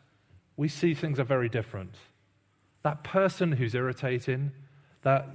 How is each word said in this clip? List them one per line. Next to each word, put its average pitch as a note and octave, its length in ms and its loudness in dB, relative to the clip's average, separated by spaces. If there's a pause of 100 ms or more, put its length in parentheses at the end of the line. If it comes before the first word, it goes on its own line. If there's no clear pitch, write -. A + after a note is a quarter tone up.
(560)
we D3 120 0
see E3 260 0
things C#3+ 240 -2
are C3+ 60 2
very B2 240 2
different. G#2 460 -6 (880)
That D3 220 -2
person F#3 480 2
who's B2 220 0
irritating, C3 800 -2 (500)
that C3+ 320 2